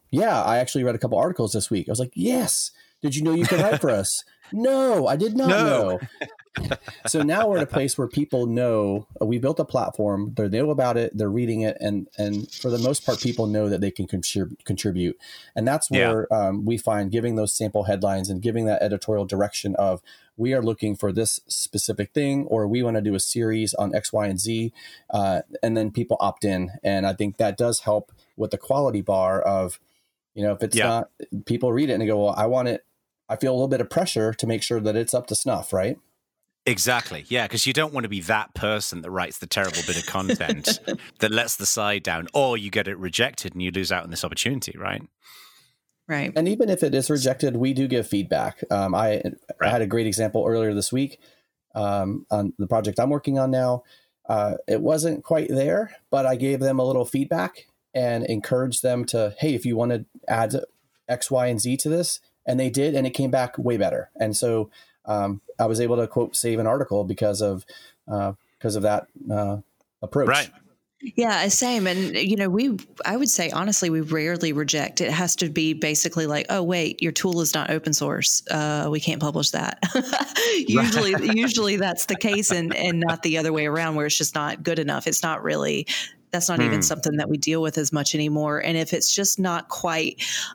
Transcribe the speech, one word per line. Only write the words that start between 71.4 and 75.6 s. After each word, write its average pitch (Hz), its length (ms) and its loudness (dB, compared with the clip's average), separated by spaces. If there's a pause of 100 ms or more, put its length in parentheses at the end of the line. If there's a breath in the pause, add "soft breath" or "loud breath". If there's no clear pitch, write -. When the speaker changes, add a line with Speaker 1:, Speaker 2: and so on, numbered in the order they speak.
Speaker 3:
same. 233 360 0
And, 185 300 0
you 190 220 2
know, 196 120 0
we, 220 280 2 (280)
I 202 120 0
would 269 120 0
say, 170 200 0
honestly, 185 400 0
we 160 100 2
rarely 160 540 -2
reject. 143 480 0
It 127 100 2
has 170 260 0
to 175 120 0
be 160 240 0